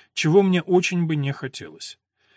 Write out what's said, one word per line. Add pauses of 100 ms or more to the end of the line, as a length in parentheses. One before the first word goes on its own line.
(140)
чего
мне
очень
бы
не
хотелось». (400)